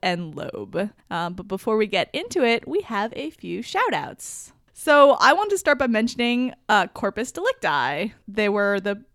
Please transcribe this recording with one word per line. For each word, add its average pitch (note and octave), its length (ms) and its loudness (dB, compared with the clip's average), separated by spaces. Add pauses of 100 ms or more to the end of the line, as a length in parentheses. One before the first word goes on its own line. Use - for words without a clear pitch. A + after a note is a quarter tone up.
and F3 320 -4
Loeb. F3+ 560 -8 (200)
Um, F3 240 -4
but G#3+ 140 -14
before G3+ 300 -2
we A3 80 2
get F#3+ 260 -2
into E4+ 320 -2
it, A#3 240 2
we E4 140 -2
have A3 340 -4
a D4+ 140 -8
few F3+ 320 -10
shout-outs. - 920 -4 (220)
So C#4+ 460 6
I C4+ 140 8
want G4+ 160 0
to G4 80 2
start D4 200 2
by C#4+ 80 0
mentioning, A#3+ 680 0 (160)
uh, G3+ 200 4
Corpus A3 440 -6
Delicti. E3 800 -2 (140)
They G#3 220 0
were G3+ 320 0
the G3+ 220 -4 (120)